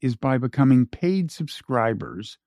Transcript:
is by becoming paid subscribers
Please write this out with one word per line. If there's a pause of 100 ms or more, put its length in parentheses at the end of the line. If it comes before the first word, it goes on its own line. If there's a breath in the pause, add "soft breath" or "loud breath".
is
by
becoming
paid
subscribers